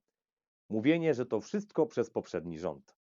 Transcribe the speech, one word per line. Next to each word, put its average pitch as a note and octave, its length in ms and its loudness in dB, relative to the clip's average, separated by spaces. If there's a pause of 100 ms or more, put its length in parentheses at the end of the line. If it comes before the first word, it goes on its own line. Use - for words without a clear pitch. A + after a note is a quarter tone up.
(720)
Mówienie, D3+ 440 4
że A#2+ 120 -2
to A2 140 0
wszystko G3+ 460 -2
przez B2+ 240 -2
poprzedni E2+ 480 -6
rząd. D#2 460 -8